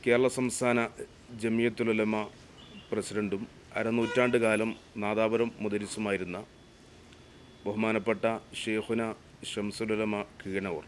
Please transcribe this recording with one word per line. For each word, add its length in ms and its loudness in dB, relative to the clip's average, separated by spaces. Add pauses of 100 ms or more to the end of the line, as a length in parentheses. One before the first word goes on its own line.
കേരള 300 6
സംസ്ഥാന 440 2 (600)
ജമിയത്തുൽ 500 2
ഉലമ 240 2 (720)
പ്രസിഡന്റും 540 -2 (360)
അരനൂറ്റാണ്ട് 640 2
കാലം 280 2 (320)
നാദാപുരം 460 2 (140)
മുദരിസുമായിരുന്ന 760 -2 (1300)
ബഹുമാനപ്പെട്ട 600 0 (360)
ഷെയ്ഖുന 420 -2 (500)
ഷംസുൽ 440 -4
ഉലമ 200 0 (240)
കീഴണൂർ 480 -4